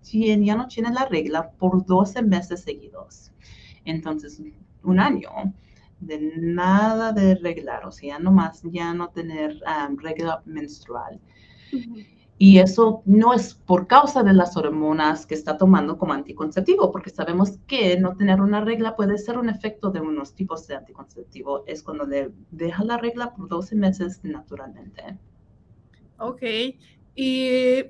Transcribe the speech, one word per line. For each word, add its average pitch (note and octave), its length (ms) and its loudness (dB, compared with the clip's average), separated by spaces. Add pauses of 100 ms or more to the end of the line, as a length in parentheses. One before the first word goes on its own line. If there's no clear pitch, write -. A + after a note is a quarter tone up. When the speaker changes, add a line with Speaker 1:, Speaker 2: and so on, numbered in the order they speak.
Speaker 1:
tien-, G#3+ 420 0
ya G#3 120 2
no B3 120 -4
tiene A#3 240 -6
la B3+ 140 -2
regla D#3+ 460 -4
por F#3 340 0
doce F#3+ 360 2
meses F#3 400 0
seguidos. - 720 -16 (540)
Entonces, D#3 560 -10 (420)
un F#3 160 2
año B3+ 300 0 (720)
de D#3 360 -8
nada G3 760 0
de G3 220 4
reglar, D#3+ 500 -8
o - 60 -16
sea, C#3+ 280 -14
no F3+ 120 2
más, E3 340 4
ya E3+ 280 -6
no F3 160 -8
tener, D#3 560 -8
am, C#3+ 320 -4
regla D#3+ 480 -6
menstrual. C#3+ 760 -14 (500)
Speaker 2:
Ujú. A#3 280 -10 (400)
Speaker 1:
Y G3 180 12
eso G3 480 4
no A3 280 6
es - 200 -2
por F3+ 340 0
causa C4+ 340 6
de G3 120 6
las F3 240 4
hormonas D#3 680 -2
que D#3 100 -8
está D3+ 220 -6
tomando D#3+ 400 4
como D#3+ 140 -4
anticonceptivo, D#3 800 0
porque G3 200 -12
sabemos F#3 560 -2
que F#3+ 300 0
no F#3 200 0
tener G3 240 2
una G#3 180 2
regla A3 380 -4
puede G3+ 200 0
ser A#3+ 200 -6
un A#3+ 100 -2
efecto G#3+ 440 -6
de D#3 100 -6
unos D3+ 320 -6
tipos E3 340 -10
de D3 80 -12
anticonceptivo. C3+ 920 -12
Es D3+ 160 -12
cuando D3+ 220 -10
le C#3 260 -6 (200)
deja E3+ 320 -4
la A#3 140 -4
regla A#3+ 360 -8
por F3 140 -16
doce F#3 280 -6
meses F#3+ 480 -2
naturalmente. C#3 920 -16 (1000)
Speaker 2:
Ok. B3 240 -10 (720)
¿Y, C4 320 -2 (420)